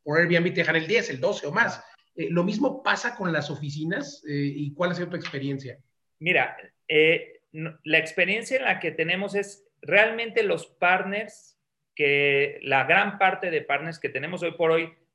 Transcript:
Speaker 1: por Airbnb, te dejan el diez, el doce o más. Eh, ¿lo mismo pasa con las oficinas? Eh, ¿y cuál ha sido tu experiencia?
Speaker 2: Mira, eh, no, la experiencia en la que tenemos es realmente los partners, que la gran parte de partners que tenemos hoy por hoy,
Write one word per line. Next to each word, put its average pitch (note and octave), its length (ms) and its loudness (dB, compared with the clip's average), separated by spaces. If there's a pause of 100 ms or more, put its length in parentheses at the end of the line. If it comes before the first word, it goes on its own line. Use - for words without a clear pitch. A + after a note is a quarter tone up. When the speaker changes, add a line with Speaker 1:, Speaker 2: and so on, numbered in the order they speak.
Speaker 1:
por D3+ 160 2
Airbnb, E3+ 340 4
te E3+ 80 2
dejan D#3+ 140 2
el D#3+ 100 0
diez, G#3 240 0
el C3 120 -8
doce F3+ 260 0
o - 40 -4
más. G#3+ 300 0 (340)
Eh, D#3 140 -4
¿lo E3+ 140 2
mismo G#3+ 400 0
pasa G#3 320 0
con F3+ 160 -2
las D3 180 -2
oficinas? D#3 800 -6
Eh, D3 60 -6 (200)
¿y C#3+ 200 -6
cuál F3 180 0
ha E3+ 40 -4
sido F3 140 -6
tu F3 60 -8
experiencia? C#3 640 -8 (400)
Speaker 2:
Mira, D#3 380 0 (300)
eh, D#3 520 4 (140)
no, D#3+ 300 -10
la D#3 140 2
experiencia G3 600 0
en C4 80 -4
la F#3+ 140 0
que E3 120 -4
tenemos F#3 420 -2
es G3 320 -6 (160)
realmente A3 640 2
los E3+ 240 -2
partners, F#3+ 880 -2 (380)
que C#3+ 640 2
la C3+ 220 2
gran F#3+ 340 2
parte F#3 320 2
de D3+ 120 0
partners D3+ 360 -4
que C3+ 120 -6
tenemos D#3 340 -6
hoy E3 80 -2
por E3 200 2
hoy, E3 220 0 (220)